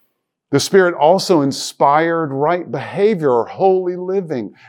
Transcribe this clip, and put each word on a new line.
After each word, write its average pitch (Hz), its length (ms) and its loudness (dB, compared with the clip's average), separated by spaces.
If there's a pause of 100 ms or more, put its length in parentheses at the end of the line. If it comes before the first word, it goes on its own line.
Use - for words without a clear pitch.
(500)
The 139 100 2
Spirit 180 340 2
also 175 460 2
inspired 151 880 0
right 147 420 -2
behavior 156 600 0
or 113 140 2
holy 185 500 0
living, 180 580 -6 (140)